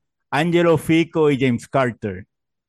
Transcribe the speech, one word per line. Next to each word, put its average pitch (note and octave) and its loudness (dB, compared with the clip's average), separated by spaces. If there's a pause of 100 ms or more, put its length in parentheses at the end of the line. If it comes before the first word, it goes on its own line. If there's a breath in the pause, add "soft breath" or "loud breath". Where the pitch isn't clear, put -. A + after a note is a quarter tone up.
(320)
Angelo E3+ 2
Fico D#3+ 0
y C#3+ 0
James B2 -2
Carter. G#2+ -4 (440)